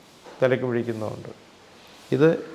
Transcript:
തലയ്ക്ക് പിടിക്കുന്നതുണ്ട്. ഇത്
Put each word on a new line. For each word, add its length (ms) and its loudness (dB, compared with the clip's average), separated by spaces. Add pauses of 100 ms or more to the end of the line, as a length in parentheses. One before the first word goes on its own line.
(440)
തലയ്ക്ക് 220 2
പിടിക്കുന്നതുണ്ട്. 840 -6 (640)
ഇത് 320 4 (120)